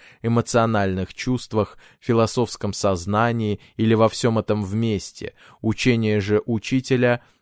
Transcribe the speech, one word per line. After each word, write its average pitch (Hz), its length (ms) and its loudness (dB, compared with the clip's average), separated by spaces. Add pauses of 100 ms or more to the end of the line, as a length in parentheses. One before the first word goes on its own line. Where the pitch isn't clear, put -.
(200)
эмоциональных 113 920 0
чувствах, - 640 -4 (220)
философском 113 720 0
сознании 104 840 0 (180)
или 113 160 4
во 110 160 4
всем 113 280 0
этом 107 240 -2
вместе. 104 720 -4 (300)
Учение 110 580 2
же 104 240 2
Учителя 123 800 0 (200)